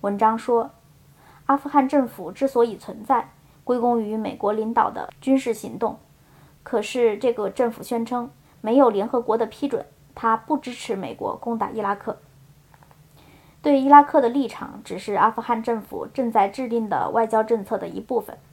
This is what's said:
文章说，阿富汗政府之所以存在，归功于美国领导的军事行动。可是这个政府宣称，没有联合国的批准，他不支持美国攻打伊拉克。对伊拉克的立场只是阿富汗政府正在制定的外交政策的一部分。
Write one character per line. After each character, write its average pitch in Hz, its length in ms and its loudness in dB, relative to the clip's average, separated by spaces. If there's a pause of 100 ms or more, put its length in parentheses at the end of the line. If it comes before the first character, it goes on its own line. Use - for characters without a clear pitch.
文 202 160 -2
章 220 180 4
说， 226 360 0 (720)
阿 277 100 2
富 285 140 -4
汗 277 180 4
政 269 200 2
府 175 240 -10
之 269 160 -2
所 240 180 4
以 220 100 -4
存 - 280 -16
在， 254 260 0 (340)
归 247 160 0
功 233 220 2
于 214 160 -4
美 214 180 -6
国 202 160 -2
领 220 220 -2
导 233 160 4
的 - 180 -10 (140)
军 269 160 4
事 247 160 -2
行 208 240 -10
动。 220 220 -4 (640)
可 220 180 -2
是 226 360 2
这 240 140 0
个 208 180 -2
政 233 220 0
府 - 120 -14
宣 233 220 -4
称， 247 240 -6 (300)
没 226 180 2
有 269 120 8
联 202 180 -2
合 247 140 -2
国 226 160 0
的 226 80 0
批 220 220 -8
准， 247 180 -4 (300)
他 226 200 0
不 285 220 -2
支 247 160 -8
持 226 220 -6
美 175 180 -8
国 - 240 -6
攻 233 200 -6
打 220 120 -4
伊 220 100 -8
拉 202 140 -2
克。 - 240 -8 (1400)
对 285 180 4
伊 262 80 0
拉 285 140 12
克 285 180 4
的 247 80 2
立 254 200 0
场 - 360 -14
只 - 140 -10
是 202 160 -6
阿 196 160 4
富 220 100 -8
汗 226 220 -2
政 233 180 -2
府 - 280 -10
正 240 240 -2
在 202 180 2
制 254 180 -8
定 226 220 -4
的 147 220 -2
外 226 160 0
交 220 160 2
政 220 200 -2
策 208 140 -6
的 175 100 -6
一 175 140 -10
部 233 180 -4
分。 - 160 -12 (160)